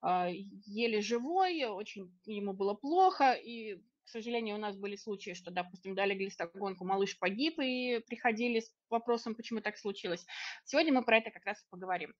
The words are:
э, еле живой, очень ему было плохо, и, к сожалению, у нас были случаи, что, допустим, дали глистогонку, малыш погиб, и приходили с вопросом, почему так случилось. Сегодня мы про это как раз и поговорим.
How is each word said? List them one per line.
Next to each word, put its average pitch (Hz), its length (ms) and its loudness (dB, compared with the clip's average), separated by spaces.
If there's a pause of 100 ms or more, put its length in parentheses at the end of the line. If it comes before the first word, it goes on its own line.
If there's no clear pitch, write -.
э, 180 240 2 (400)
еле 214 340 0
живой, 302 640 2
очень 196 460 -8 (140)
ему 202 280 -4
было 196 220 0
плохо, 330 580 6
и, 220 440 -6 (280)
к - 40 -20
сожалению, 226 480 -2
у - 20 -4
нас 208 160 -4
были 202 220 -6
случаи, 202 360 -8
что, 180 160 -12
допустим, 180 460 -6
дали 196 180 2
глистогонку, 190 720 -6
малыш 196 340 2
погиб, 233 420 0
и 254 440 0
приходили 233 540 2
с 226 100 -6 (200)
вопросом, 233 440 0
почему 226 280 -6
так 208 160 -4
случилось. 196 480 -4 (400)
Сегодня 311 280 4
мы 247 120 4
про 226 140 8
это 220 120 -4
как - 140 -16
раз 202 180 -6
и - 60 -20
поговорим. 180 500 -4